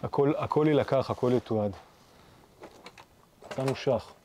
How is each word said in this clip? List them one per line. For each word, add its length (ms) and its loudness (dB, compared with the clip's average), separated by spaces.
הכל, 360 2
הכל 300 0
יילקח, 420 2
הכל 260 0
יתועד. 360 0
מצאנו 280 -4
שח. 380 -2